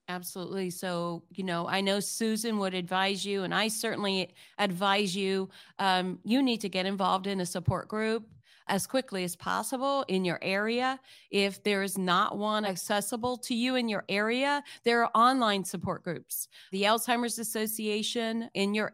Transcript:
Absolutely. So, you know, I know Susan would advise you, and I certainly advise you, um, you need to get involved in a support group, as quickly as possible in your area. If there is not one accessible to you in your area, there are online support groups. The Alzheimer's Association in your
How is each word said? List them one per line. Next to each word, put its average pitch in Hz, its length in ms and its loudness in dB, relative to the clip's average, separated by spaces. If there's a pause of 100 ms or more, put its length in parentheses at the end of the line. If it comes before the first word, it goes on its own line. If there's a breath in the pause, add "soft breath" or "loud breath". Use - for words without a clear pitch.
Absolutely. 180 640 -6
So, 175 520 -4 (120)
you 196 80 -6
know, 170 240 -2
I 190 140 0
know 196 180 2
Susan 220 580 0
would 190 160 0
advise 185 500 0
you, 196 200 -2
and 170 100 -2
I 202 140 2
certainly 202 680 -2 (240 loud breath)
advise 196 580 2
you, 190 340 -2 (280 loud breath)
um, 185 460 2
you 247 180 4
need 240 200 2
to 208 80 -2
get 185 180 -2
involved 190 400 0
in 196 120 -2
a 180 60 -2
support 180 420 -2
group, 220 400 -2 (440 soft breath)
as 190 160 0
quickly 254 360 -2
as 175 120 -4
possible 262 720 -2
in 185 180 2
your 170 160 0
area. 233 560 0 (320 loud breath)
If 202 320 0
there 202 220 2
is 196 140 -4
not 185 400 2
one 214 280 0
accessible 214 720 -2
to 254 140 -4
you 247 220 2
in 240 140 2
your 202 180 -2
area, 247 560 0 (220 loud breath)
there 233 180 6
are - 100 2
online 226 520 6
support 180 380 -6
groups. - 440 -8 (240 loud breath)
The 190 120 0
Alzheimer's 233 540 2
Association 220 1160 -2
in 202 200 0
your 214 200 0